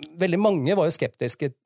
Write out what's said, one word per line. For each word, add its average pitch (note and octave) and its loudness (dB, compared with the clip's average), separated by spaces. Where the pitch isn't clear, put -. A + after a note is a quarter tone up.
veldig F3+ 2
mange G3 2
var F3+ 4
jo D#3+ 0
skeptiske B2+ -4